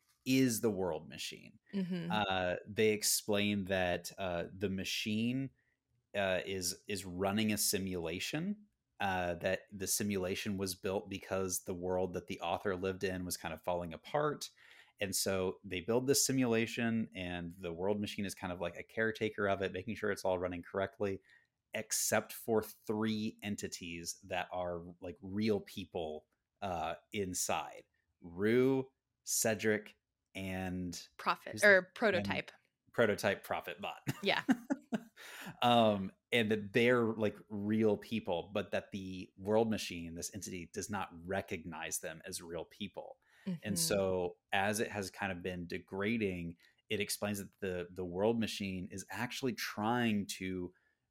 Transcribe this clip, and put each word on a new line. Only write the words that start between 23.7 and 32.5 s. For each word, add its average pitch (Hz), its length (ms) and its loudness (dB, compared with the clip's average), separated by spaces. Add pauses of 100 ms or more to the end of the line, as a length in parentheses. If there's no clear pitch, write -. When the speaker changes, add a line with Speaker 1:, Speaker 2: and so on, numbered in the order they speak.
Speaker 1:
that 90 280 -2
are, 87 300 -4 (180)
like, 90 200 -10
real 101 400 2
people, 82 640 -8 (360)
uh, 82 320 -2 (180)
inside. 87 720 -2 (400)
Rue, 123 640 4 (360)
Cedric, 107 720 2 (400)
and 92 640 -4 (160)
Speaker 2:
Prophet, - 400 -4
Speaker 1:
who's 208 100 4
the 208 40 10
Speaker 2:
or 185 200 6 (220)
Speaker 1:
and 185 220 0
Speaker 2:
Prototype. - 180 -6 (400)